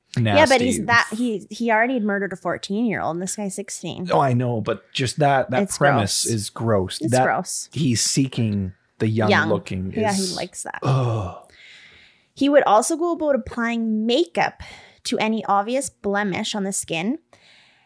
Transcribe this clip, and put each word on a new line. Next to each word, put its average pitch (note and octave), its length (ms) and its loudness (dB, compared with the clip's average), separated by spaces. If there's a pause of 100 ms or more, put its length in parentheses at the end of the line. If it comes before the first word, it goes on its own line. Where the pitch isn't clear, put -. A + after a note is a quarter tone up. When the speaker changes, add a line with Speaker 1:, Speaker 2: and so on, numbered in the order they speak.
(160)
Speaker 1:
Yeah, A#2 300 6
but - 20 6
Speaker 2:
nasty. B3+ 160 4
Speaker 1:
he's B3 220 0
that, A#3 260 4
he, A3 360 -4
he A3+ 220 -2
already A3+ 240 2
had A3+ 80 0
murdered G3 300 -2
a F#3 40 -10
fourteen-year-old, F3 800 -2
and F3 80 -6
this F#3 140 -6
guy's G3+ 180 -6
sixteen. F#3 560 -8
Speaker 2:
Oh, D#3+ 80 2
I C#3 140 2
know, A#2+ 300 0
but - 300 -6
just C3+ 280 -4
that, C#3 320 2
that G#3 100 2
Speaker 1:
It's - 160 -4
Speaker 2:
premise A#2+ 460 2
Speaker 1:
gross. A#2 100 0
Speaker 2:
is G#2+ 160 -4
gross. G#2 500 0
Speaker 1:
It's - 120 -2
Speaker 2:
That B2+ 120 6
Speaker 1:
gross. - 480 -4
Speaker 2:
he's B2+ 300 0
seeking G#2+ 720 0 (260)
the A2+ 80 0
young A2 240 2
Speaker 1:
Young. D#3+ 200 4
Speaker 2:
looking - 420 -4
Speaker 1:
Yeah, G#3+ 200 0
he G3 100 -2
Speaker 2:
is F3+ 120 -4
Speaker 1:
likes - 300 -10
that. - 180 -12
Speaker 2:
Ugh. A#2+ 680 -2 (840)
Speaker 1:
He C#4 140 2
would C#4+ 160 8
also A#3+ 320 4
go E4+ 160 -2
about D4 240 0
applying A3+ 720 -4
makeup A#3+ 540 0 (440)
to - 140 -2
any A3 260 -2
obvious A3+ 440 0
blemish G3+ 680 -4
on G3 80 -4
the G3 80 -4
skin, F#3+ 460 -4 (680)